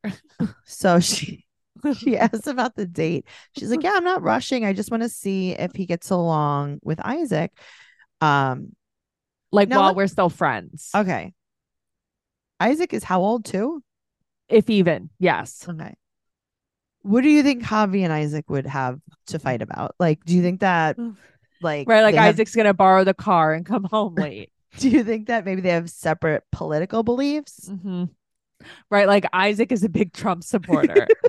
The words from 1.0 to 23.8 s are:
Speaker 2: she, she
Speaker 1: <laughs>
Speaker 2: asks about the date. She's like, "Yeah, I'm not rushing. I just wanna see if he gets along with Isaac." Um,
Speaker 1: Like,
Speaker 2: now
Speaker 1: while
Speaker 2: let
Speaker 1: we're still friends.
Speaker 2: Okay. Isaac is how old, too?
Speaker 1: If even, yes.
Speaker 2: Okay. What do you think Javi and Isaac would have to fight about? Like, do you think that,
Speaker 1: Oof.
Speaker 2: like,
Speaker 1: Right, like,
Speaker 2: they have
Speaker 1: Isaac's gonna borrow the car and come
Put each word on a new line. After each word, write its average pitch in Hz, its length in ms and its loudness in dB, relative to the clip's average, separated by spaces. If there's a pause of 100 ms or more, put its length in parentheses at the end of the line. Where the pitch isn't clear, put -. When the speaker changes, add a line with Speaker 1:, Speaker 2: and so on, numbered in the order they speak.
Speaker 2:
she, - 440 -6 (520)
she 240 200 -2
Speaker 1:
<laughs> 220 80 2
Speaker 2:
asks 220 220 -6
about 247 280 -4
the 208 100 -8
date. 165 400 -4 (320)
She's 214 140 -8
like, 311 120 -2
"Yeah, 370 120 0
I'm 359 100 0
not 359 160 0
rushing. 233 420 -2
I 202 100 0
just 196 180 -6
wanna 233 180 -4
see 190 420 -4
if 175 240 -6
he 190 100 -8
gets 170 260 -6
along 147 720 -2
with 156 200 -6
Isaac." 226 480 -4 (720)
Um, 139 540 0 (760)
Speaker 1:
Like, 202 160 4
Speaker 2:
now 233 120 2
Speaker 1:
while 196 80 6
Speaker 2:
let 190 100 4
Speaker 1:
we're 196 100 2
still 180 220 0
friends. 127 640 -4
Speaker 2:
Okay. 185 380 -2 (1300)
Isaac 302 320 0
is 214 100 -6
how 185 180 0
old, 220 240 0
too? 254 360 -6 (680)
Speaker 1:
If 220 200 4
even, 170 400 2 (100)
yes. 160 500 -2
Speaker 2:
Okay. 160 260 -14 (1080)
What 214 200 2
do 294 80 4
you 294 140 6
think 254 200 0
Javi 208 400 0
and 165 80 0
Isaac 151 380 -4
would 139 160 -4
have 135 340 -6 (280)
to 160 120 -8
fight 123 220 -4
about? - 380 -10
Like, 160 260 2
do 170 100 2
you 180 60 4
think 180 200 -2
that, 170 380 0
Speaker 1:
Oof. 233 180 -12 (440)
Speaker 2:
like, 147 260 -4
Speaker 1:
Right, 220 140 6
like, 214 140 6
Speaker 2:
they - 60 6
have 214 140 6
Speaker 1:
Isaac's 214 200 -2
gonna 208 180 4
borrow 190 300 6
the 190 100 2
car 160 400 2
and 165 120 -6
come 196 200 -4